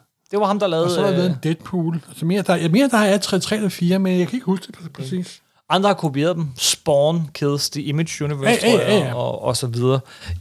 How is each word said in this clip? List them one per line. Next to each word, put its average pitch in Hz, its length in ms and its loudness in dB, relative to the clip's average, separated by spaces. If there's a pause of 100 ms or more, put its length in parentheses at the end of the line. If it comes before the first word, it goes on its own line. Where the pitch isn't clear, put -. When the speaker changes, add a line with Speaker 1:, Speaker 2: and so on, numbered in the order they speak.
(320)
Speaker 1:
Det 202 80 0
var 208 60 2
ham, 202 140 0
der 202 80 0
lavede, 165 180 2
Speaker 2:
Og 180 60 0
så 185 100 0
har 202 60 2
der 185 80 2
været 175 100 2
Speaker 1:
øh, 180 60 0
Speaker 2:
en 139 120 -2
Deadpool. 165 560 -2 (180)
Så 156 80 -6
mere, 190 160 0
der, 180 140 2
jeg 165 160 0
mener, 262 160 4
der 240 100 2
er 208 200 4
tre, 196 220 0
tre - 160 -2
eller 214 140 0
fire, 180 300 0
men 185 200 2
jeg 180 80 2
kan - 100 -6
ikke - 80 -6
huske 190 220 -2
det - 80 -20
præ-, 165 160 -16 (100)
præcis. 175 400 -8 (280)
Speaker 1:
Andre 196 200 4
har 196 40 4
kopieret 160 420 0
dem. 165 120 -4 (100)
Spawn 156 760 2
Kills 143 360 -2
the 147 140 -8
Image 151 400 -4
Universe, 143 260 -2 (160)
Speaker 2:
Ja, 233 60 4
ja, 220 60 6
Speaker 1:
tror - 60 4
jeg, - 60 0 (100)
Speaker 2:
ja, 147 80 0
ja. 123 60 -6
Speaker 1:
og, 123 300 -4
og 120 140 0
så 131 100 -4
videre. 123 320 2 (420)